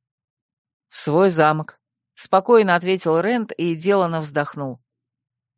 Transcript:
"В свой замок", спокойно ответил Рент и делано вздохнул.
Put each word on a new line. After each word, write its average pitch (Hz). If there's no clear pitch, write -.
"В -
свой 180
замок", 156
спокойно 196
ответил 175
Рент 220
и 170
делано 170
вздохнул. 147